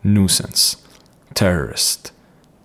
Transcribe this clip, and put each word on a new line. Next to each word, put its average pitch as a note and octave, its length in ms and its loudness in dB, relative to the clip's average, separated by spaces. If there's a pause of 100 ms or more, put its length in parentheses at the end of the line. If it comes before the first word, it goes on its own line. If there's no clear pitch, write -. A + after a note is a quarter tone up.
Nuisance. - 720 0 (560)
Terrorist. - 800 -2 (520)